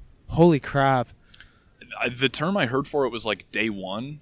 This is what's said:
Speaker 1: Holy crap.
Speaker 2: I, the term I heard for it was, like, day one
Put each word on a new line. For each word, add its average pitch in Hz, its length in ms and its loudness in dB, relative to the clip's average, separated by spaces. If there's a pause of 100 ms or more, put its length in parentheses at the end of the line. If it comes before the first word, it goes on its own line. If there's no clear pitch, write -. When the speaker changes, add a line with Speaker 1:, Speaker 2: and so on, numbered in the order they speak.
(280)
Speaker 1:
Holy 165 300 6
crap. 135 520 0 (920)
Speaker 2:
I, 127 80 -2
the 123 200 0
term 180 280 -2
I 165 100 2
heard 131 220 -2
for 143 160 0
it 120 60 0
was, 113 140 -6
like, 104 280 -4
day 107 180 0
one 104 520 -8